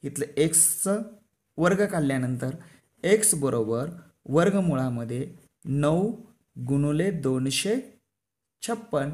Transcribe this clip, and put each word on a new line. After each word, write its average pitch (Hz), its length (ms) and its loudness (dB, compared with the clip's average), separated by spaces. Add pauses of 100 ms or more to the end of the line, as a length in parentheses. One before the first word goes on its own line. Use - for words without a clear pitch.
इथलं 139 220 -6 (120)
एक्सचं 190 640 2 (540)
वर्ग 190 300 2
काढल्यानंतर 135 680 -2 (460)
एक्स 208 320 4
बरोबर 123 560 0 (380)
वर्गमुळामध्ये 135 1080 0 (280)
नऊ 156 480 2 (460)
गुणुले 147 520 0
दोनशे 135 720 0 (840)
छप्पन. 151 480 -4